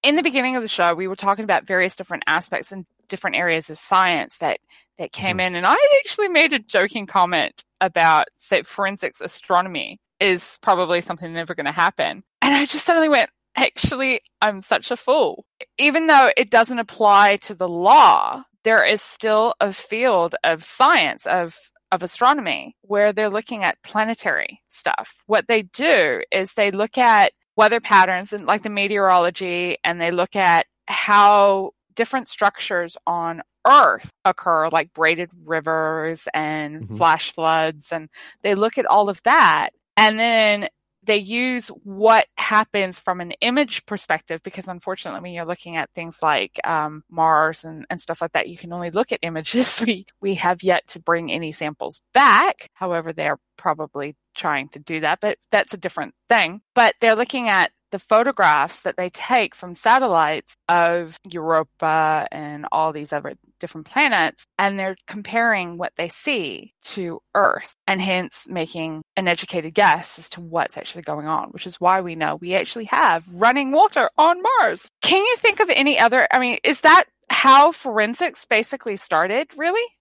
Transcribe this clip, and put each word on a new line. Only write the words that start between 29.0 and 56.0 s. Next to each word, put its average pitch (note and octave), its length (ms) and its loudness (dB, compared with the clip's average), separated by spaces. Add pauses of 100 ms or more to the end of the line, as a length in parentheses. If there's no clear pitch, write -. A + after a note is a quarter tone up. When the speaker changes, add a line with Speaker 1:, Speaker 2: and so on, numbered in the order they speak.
Speaker 1:
and E3+ 160 -2
they E3+ 120 -2
look F3+ 260 -2
at F3 280 4 (220)
how G3+ 840 4 (220)
different A#3 360 -4
structures F3+ 680 -4 (100)
on E3 360 -4 (260)
Earth G#3+ 440 4 (120)
occur, E3 460 0
like D#3+ 240 -2
braided E3 360 0 (140)
rivers D#3+ 920 -4
and D3+ 500 -6
Speaker 2:
Mm-hmm. G#2 120 -12
Speaker 1:
flash D#3+ 380 0
floods, D#3+ 580 -2
and D#3+ 180 -10 (340)
they G3+ 120 2
look G#3+ 220 -2
at - 80 -2
all G#3 240 4
of F#3 140 -8
that. A3+ 480 4 (260)
And G#3+ 220 4
then A3 480 2 (360)
they G#3 140 2
use A#3+ 520 -4
what G#3 640 2
happens G#3 640 -2
from F3+ 220 -6
an F3 180 -12
image B3 460 -2
perspective, E3 580 -6
because F#3+ 240 -14
unfortunately, F3 540 -10
when F3+ 100 -14
you're E3+ 140 -10
looking E3+ 320 -10
at D#3 140 -6
things E3+ 300 -14
like, C#3+ 460 -2
um, D#3 420 -4
Mars D#3+ 540 0
and, D#3+ 260 -16
and E3+ 120 -12
stuff - 200 -10
like E3 120 -8
that, - 160 -4
you E3+ 80 -18
can E3+ 160 -16
only F3 180 -10
look G#3 220 -4
at - 80 -8
images. E3+ 580 -2
<laughs> A#3 60 -4
We, G3 200 -4 (140)
we G3 160 -4
have F3 280 -2
yet F3+ 260 0
to E3+ 100 -16
bring E3+ 320 -2
any D#3+ 220 -8
samples - 480 -10 (120)
back. B3 600 4
However, E3 400 -6
they're D3+ 260 -4 (160)
probably D3+ 600 -6 (180)
trying C#3+ 340 -4
to - 100 -20
do D#3+ 200 -10
that, D#3 220 -2
but G#3 160 -4 (120)
that's - 240 0
a G3+ 40 -12
different - 360 -10 (140)